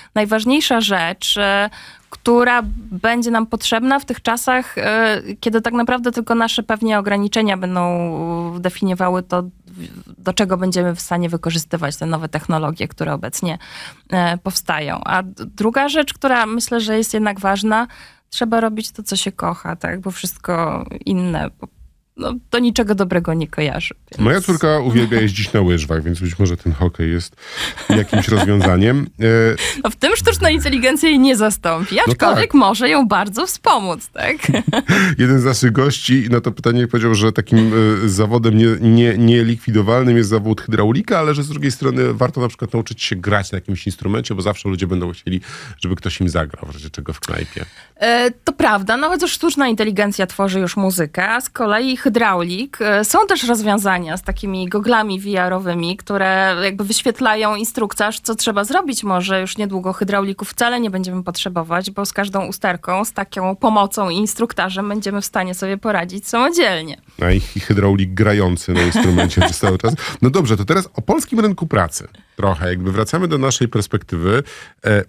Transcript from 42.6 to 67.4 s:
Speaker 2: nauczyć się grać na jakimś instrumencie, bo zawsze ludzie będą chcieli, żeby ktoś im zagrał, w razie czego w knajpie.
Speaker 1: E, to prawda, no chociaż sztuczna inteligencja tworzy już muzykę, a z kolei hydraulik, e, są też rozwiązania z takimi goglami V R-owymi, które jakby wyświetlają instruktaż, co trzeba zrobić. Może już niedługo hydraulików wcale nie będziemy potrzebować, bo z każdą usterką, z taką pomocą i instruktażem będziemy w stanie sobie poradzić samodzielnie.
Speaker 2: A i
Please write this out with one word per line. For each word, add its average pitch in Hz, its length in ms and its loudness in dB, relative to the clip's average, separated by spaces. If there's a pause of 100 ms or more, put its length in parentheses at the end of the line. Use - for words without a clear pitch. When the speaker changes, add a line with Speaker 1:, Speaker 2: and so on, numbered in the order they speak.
Speaker 2:
nauczyć 110 300 -4
się - 140 -4
grać 98 360 -2
na 101 40 -6
jakimś 92 300 -6
instrumencie, 107 480 -4
bo 95 80 -4
zawsze 101 260 -2
ludzie 92 180 -2
będą 87 260 -2
chcieli, 92 280 -6 (400)
żeby 87 160 -2
ktoś - 240 -6
im 92 80 2
zagrał, 78 420 -4
w 73 40 -12
razie 76 160 -14
czego - 220 -10
w - 80 -12
knajpie. - 440 -8 (320)
Speaker 1:
E, 240 340 2
to 262 220 -4
prawda, 220 440 2
no 294 120 0
chociaż 349 240 0
sztuczna 285 360 0
inteligencja 208 580 0
tworzy 196 340 -2
już 180 160 -2
muzykę, 180 520 0
a 233 120 0
z - 100 -12
kolei 240 460 0
hydraulik, 208 840 0
e, 208 240 2
są 381 220 4
też 370 180 0
rozwiązania 202 720 0
z 185 60 -8
takimi 190 460 -4
goglami 208 520 0
V 202 100 -8 (120)
R-owymi, 180 540 -2
które 190 640 0
jakby 196 220 -2
wyświetlają 214 720 0
instruktaż, 214 640 -4
co 226 140 -4
trzeba 208 300 -2
zrobić. 277 400 -2
Może 190 360 0
już 185 180 -6
niedługo 190 340 -4
hydraulików 196 580 -4
wcale 240 300 -2
nie 220 100 -2
będziemy 185 320 -4
potrzebować, 180 680 -4
bo 202 160 -6
z - 60 -8
każdą 196 340 -4
usterką, 185 580 -2
z - 80 -8
taką 190 440 -4
pomocą 202 540 2
i 165 60 -2
instruktażem 202 720 -2
będziemy 202 320 -4
w 196 40 -8
stanie 185 300 -4
sobie 196 240 -4
poradzić 196 500 -4
samodzielnie. 226 680 0 (260)
Speaker 2:
A 87 80 2
i 98 100 4